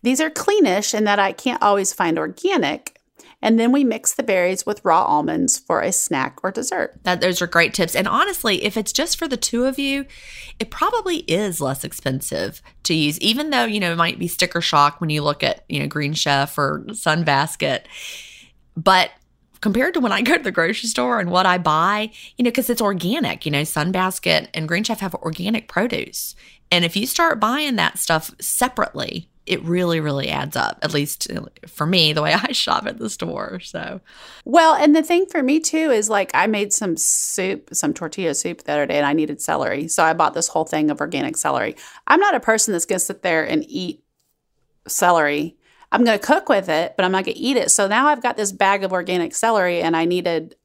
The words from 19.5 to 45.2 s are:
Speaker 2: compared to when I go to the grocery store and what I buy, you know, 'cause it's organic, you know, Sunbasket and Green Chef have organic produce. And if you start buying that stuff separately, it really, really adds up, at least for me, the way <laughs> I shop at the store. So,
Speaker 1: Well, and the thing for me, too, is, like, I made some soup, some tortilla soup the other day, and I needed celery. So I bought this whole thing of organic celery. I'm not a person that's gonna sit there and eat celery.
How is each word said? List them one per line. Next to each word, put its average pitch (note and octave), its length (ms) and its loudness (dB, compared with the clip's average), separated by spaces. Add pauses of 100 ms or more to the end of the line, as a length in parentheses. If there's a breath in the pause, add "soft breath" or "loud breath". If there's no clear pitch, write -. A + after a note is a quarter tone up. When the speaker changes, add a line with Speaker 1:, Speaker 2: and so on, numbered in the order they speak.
Speaker 2:
compared B3 340 0
to E4 60 0
when A#3+ 100 0
I G3 120 0
go C#4 140 2
to D#4 60 -2
the A3+ 80 -2
grocery G#3 380 -2
store B3 320 0
and F3 100 -2
what F#3 160 4
I F3+ 120 4
buy, F3+ 520 2 (260 loud breath)
you B3 80 0
know, A#3+ 60 4
'cause A#3+ 180 0
it's A#3+ 140 0
organic, G3 640 -2
you D3+ 80 -2
know, C#3+ 100 0
Sunbasket F3 880 0
and D#3+ 140 -4
Green E3+ 160 -2
Chef A3 160 -4
have G3 160 -6
organic F3+ 540 -4
produce. - 680 -4 (380 soft breath)
And F3 120 4
if E3+ 120 -2
you G#3 100 -2
start E4 320 0
buying B3+ 380 0
that E3 220 0
stuff - 420 -2
separately, - 880 -4 (160)
it - 200 -4
really, E3+ 340 0
really C#3+ 300 -4
adds C#3 280 -4
up, - 260 -2
at - 120 -4
least C#3+ 320 -2 (400)
for - 180 -6
me, E3 280 4
the D3+ 100 0
way D3+ 120 2
<laughs> F#3+ 140 0
I D4 40 -6
shop - 340 -2
at - 120 -8
the A3 120 -6
store. F3 500 -8
So, - 400 -10 (440 loud breath)
Speaker 1:
Well, D#4+ 300 6
and D4 200 6
the D#4+ 80 6
thing F4 240 2
for D#4+ 160 -4
me, C#4 160 2
too, D#4+ 320 0
is, G#3+ 180 2
like, G3+ 240 0
I F3 140 4
made G#3 260 0
some F3+ 240 -2
soup, - 760 -2
some D3+ 200 -2
tortilla D#3+ 420 -4
soup F3 300 -6
the D3+ 80 -4
other D3 140 0
day, - 100 0
and C#3+ 100 2
I C#3+ 60 2
needed D3+ 300 -2
celery. D3 460 -2
So E3+ 160 2
I D#3+ 80 4
bought E3 220 0
this E3 140 -2
whole D#3+ 160 0
thing D#3 260 0
of D3 100 -4
organic C#3+ 360 -4
celery. B2 380 -2 (320 loud breath)
I'm D#4+ 140 4
not G4 160 2
a A#3 40 0
person A3 320 2
that's E3+ 120 -2
gonna F#3+ 160 -2
sit - 220 -6
there D#3+ 220 0
and D3+ 240 -2
eat - 340 -8 (840)
celery. D#3+ 680 2 (340 soft breath)